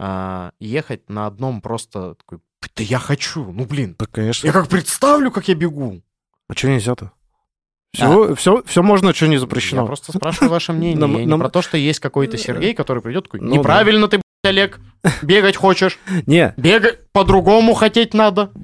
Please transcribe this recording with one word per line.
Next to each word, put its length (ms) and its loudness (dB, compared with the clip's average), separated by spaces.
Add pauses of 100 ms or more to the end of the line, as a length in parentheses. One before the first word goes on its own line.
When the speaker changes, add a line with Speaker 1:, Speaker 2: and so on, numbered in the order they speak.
Speaker 1:
а, 500 -6 (100)
ехать 480 -8
на 180 -8
одном 340 -8
просто 560 -10
такой: 220 -20 (380)
«Да 60 -8
я 160 -4
хочу, 540 -6
ну, 120 -6
блин, 300 -6
Speaker 2:
Так, 160 -10
конечно. 360 -4
Speaker 1:
я 60 0
как 160 0
представлю, 600 0
как 180 -8
я 60 4
бегу». 480 -6 (460)
Speaker 2:
А 60 -10
чё 140 -4
нельзя-то? 440 -2 (840)
Всё, 380 4
Speaker 1:
А. 20 -2
Speaker 2:
всё, 320 2
всё 160 2
можно, 320 4
чё 120 0
не 120 2
запрещено. 440 -4
Speaker 1:
Я 40 -2
просто 260 -10
спрашиваю 380 0
ваше 220 -2
Speaker 2:
<laughs> 20 -2
Speaker 1:
мнение. 240 -2
Speaker 2:
Нам, 140 0
Speaker 1:
Я 80 0
не 60 -2
Speaker 2:
нам 140 2
Speaker 1:
про 80 -2
то, 140 -2
что 160 -4
есть 220 -2
какой-то 360 -4
Сергей, 380 -4
который 280 -4
придёт 220 -6
такой: 160 -12
Speaker 2:
Ну 120 -6
да. 60 4
Speaker 1:
«Неправильно 500 4
ты, 80 0
блядь, 80 -2 (200)
Олег, 360 0 (420)
бегать 340 4
хочешь. 500 2
Speaker 2:
<laughs> 200 -4
Не. 320 4
Speaker 1:
Бегать 540 2
по-другому 600 4
хотеть 380 2
надо». 380 2 (120)